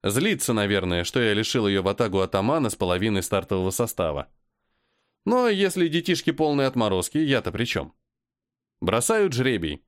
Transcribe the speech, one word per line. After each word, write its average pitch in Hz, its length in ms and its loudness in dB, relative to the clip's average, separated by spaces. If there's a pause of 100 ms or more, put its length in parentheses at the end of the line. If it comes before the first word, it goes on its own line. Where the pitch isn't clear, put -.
Злится, 131 480 0
наверное, 95 540 0
что - 160 -2
я 110 120 2
лишил 110 340 0
её 98 140 2
ватагу 98 380 0
атамана 113 500 0
с - 60 -6
половиной 95 480 0
стартового 95 480 -2
состава. 82 560 -4 (1000)
Но 247 220 2
если 190 400 2
детишки 165 440 0
полные 143 360 2
отморозки, 107 500 0
я-то 139 360 0
при 104 100 -2
чём? 78 300 -6 (880)
Бросают 208 500 2
жребий. 113 560 -2